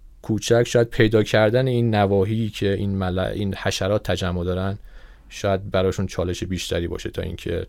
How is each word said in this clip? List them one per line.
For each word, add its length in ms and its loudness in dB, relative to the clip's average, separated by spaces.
کوچک 440 2
شاید 220 4
پیدا 340 4
کردن 440 2
این 280 2
نواحی 540 2
که 240 -2
این 260 -2
مل-، 200 -2
این 360 -2
حشرات 480 -2
تجمع 420 -2
دارن 340 -2
شاید 360 -2
براشون 360 0
چالش 380 -4
بیشتری 440 -4
باشه 220 -8
تا 120 -6
اینکه 460 -6